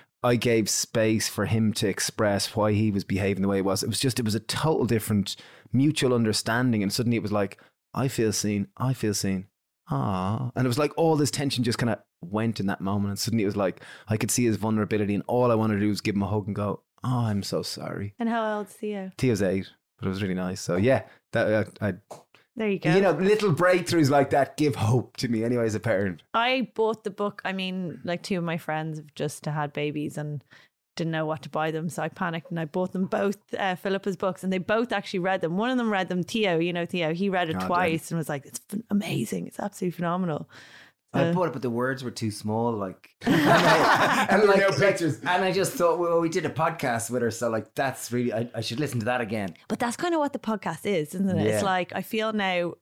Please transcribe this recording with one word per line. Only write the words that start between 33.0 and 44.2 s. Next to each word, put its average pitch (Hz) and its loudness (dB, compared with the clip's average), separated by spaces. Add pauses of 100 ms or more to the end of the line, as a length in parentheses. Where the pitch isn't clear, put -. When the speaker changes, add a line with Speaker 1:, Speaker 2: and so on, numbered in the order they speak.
Speaker 2:
both, 202 0 (160)
uh, 190 -2
Philippa's 196 -4
books, 185 -4
and 190 -2
they 185 0
both 226 -2
actually 202 -4
read 185 0
them. 170 -2
One 226 0
of 254 0
them 233 0
read 185 0
them, 180 -2
Theo, 190 2
you 175 0
know 170 -2
Theo, 165 -2
he 196 0
read 180 0
it 175 -2
Speaker 1:
Oh, 185 -2
Speaker 2:
twice 175 0
Speaker 1:
damn. 165 -4
Speaker 2:
and - 0
was - -4
like, 143 -4
"It's - -14 (120)
f-, 202 -6 (100)
amazing, 185 -2
it's - -20
absolutely 185 -6
phenomenal." 170 -2 (680)
Speaker 3:
I - 4
Speaker 2:
So 170 2
Speaker 3:
bought 175 2
it, 123 -4
but 120 -8
the 123 -2
words 127 -2
were 120 -6
too 110 -4
small, 110 -2
like, 98 -8
Speaker 1:
<laughs> - -6
Speaker 3:
and 262 4
I, - 4